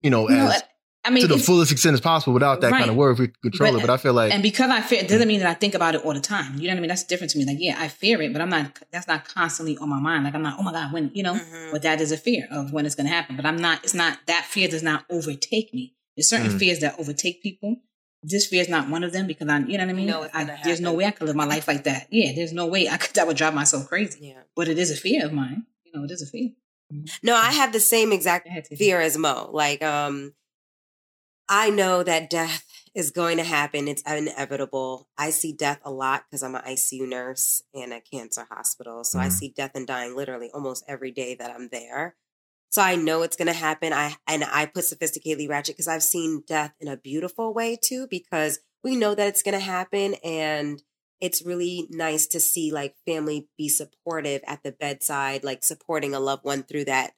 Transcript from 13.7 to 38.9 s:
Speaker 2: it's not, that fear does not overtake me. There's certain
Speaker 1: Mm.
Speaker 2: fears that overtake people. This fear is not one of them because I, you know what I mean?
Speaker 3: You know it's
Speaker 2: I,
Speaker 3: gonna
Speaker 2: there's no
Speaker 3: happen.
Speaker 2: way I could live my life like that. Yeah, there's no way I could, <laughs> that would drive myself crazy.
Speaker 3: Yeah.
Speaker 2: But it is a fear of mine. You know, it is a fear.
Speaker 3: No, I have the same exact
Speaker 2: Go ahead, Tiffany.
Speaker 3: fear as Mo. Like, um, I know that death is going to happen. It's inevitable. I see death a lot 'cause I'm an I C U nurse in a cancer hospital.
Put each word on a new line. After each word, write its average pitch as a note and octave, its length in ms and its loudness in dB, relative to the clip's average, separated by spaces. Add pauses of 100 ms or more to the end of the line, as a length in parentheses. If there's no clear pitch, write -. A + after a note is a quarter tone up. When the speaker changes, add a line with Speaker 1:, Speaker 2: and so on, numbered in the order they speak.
Speaker 2:
it's F#3 80 0
not, E3 320 0
that E3+ 200 0
fear F#3 220 0
does D#3+ 160 -2
not D3+ 260 0
overtake E3 680 -2
me. B2+ 200 -8 (220)
There's - 100 2
certain A3+ 240 2
Speaker 1:
Mm. - 80 0
Speaker 2:
fears F#3 200 2
that D3 200 -2
overtake D3+ 440 -4
people. G#3 340 -4 (500)
This G3 200 0
fear F3+ 160 2
is E3+ 60 -2
not D3 200 0
one E3 140 -2
of F3 100 -4
them F#3+ 140 -2
because D#3 200 -6
I, D3 120 4
you F#3+ 180 -2
know F#3 80 0
what F#3 60 -2
I - 20 -2
mean? F#3+ 140 -2
Speaker 3:
You E3 40 0
know D#3+ 120 -4
it's D#3 100 -12
Speaker 2:
I, D#3 120 -2
Speaker 3:
gonna D3 180 -10
Speaker 2:
there's E3+ 180 0
no F3 80 0
Speaker 3:
happen. E3 80 2
Speaker 2:
way F#3+ 80 2
I G#3 60 2
could E3 160 -4
live D3 80 0
my D3+ 100 2
life D3+ 220 -2
like C#3+ 160 0
that. C3+ 260 -2
Yeah, G3+ 260 2
there's E3 180 -4
no F3 120 -4
way F3 240 2
I - 80 -2
could, - 160 -4
<laughs> - 0 -
that F3 140 4
would D#3 100 0
drive D#3 160 2
myself C#3+ 340 0
crazy. F3 420 -4
Speaker 3:
Yeah. C3 100 -20 (160)
Speaker 2:
But E3+ 120 -2
it D#3+ 120 0
is F3 100 2
a D3 60 -4
fear G3 280 0
of D3+ 100 -4
mine. C#3+ 340 -4 (160)
You E3+ 100 -20
know, D3 100 -8
it C#3+ 60 -8
is E3+ 140 -10
a - 20 -10
fear. A3+ 240 -6 (720)
Speaker 3:
No, A#3+ 140 4
I A3+ 160 6
have C4+ 220 4
the A3 60 2
same A3 320 6
exact F3+ 340 2
Speaker 2:
Go E3+ 40 -20
ahead, E3+ 160 -8
Tiffany. C#3+ 140 -16
Speaker 3:
fear F#3+ 220 4
as D#3+ 140 2
Mo. D3+ 380 -2
Like, D3 300 0
um, C#3+ 500 -2 (1120)
I G#3 220 4
know F#3 340 4
that E3 260 0
death E3 360 -2 (300)
is D#3+ 160 -2
going E3+ 260 0
to E3 60 0
happen. D3 440 -2
It's C#3+ 220 -6
inevitable. C3+ 1080 -6
I D3+ 120 0
see D#3 220 -2
death C#3+ 320 -4
a C#3+ 80 -12
lot C3+ 400 -2
'cause C#3 100 -8
I'm C3 140 -8
an - 100 -8
I C3 100 -8
C - 220 -2
U B2+ 100 -6
nurse B2+ 540 -4 (120)
in B2 180 -12
a A#2 100 -14
cancer A#2 480 -12
hospital. A#2 540 -8